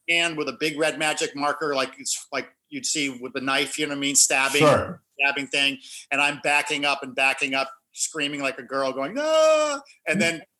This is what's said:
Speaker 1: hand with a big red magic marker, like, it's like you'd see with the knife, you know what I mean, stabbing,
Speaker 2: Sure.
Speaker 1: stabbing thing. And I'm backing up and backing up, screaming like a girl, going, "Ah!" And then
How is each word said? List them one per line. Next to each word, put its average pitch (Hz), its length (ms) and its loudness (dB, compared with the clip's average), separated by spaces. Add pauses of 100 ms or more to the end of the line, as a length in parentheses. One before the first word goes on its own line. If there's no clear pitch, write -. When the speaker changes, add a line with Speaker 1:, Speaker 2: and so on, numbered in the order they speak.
Speaker 1:
hand 170 280 2
with 147 120 -2
a 120 100 -6
big 156 200 -2
red 156 200 0
magic 151 360 -2
marker, 143 400 -2
like, 131 240 -2
it's - 320 -6
like 131 180 -6 (200)
you'd 139 160 -8
see 143 240 -2
with 123 240 -10
the 135 80 -6
knife, 139 380 0
you 151 80 0
know 147 40 -4
what 143 60 -4
I 139 40 -4
mean, 139 140 0
stabbing, 135 440 4
Speaker 2:
Sure. 143 440 4 (160)
Speaker 1:
stabbing 139 280 0
thing. 139 320 0 (320)
And 139 100 0
I'm 143 220 0
backing 147 420 0
up 139 180 0
and 127 120 -12
backing 135 400 2
up, 135 160 0 (220)
screaming 143 480 -4
like 135 180 -4
a 131 40 -10
girl, 131 300 -2
going, 139 260 -4
"Ah!" 311 600 4 (260)
And 156 140 2
then 165 220 0 (160)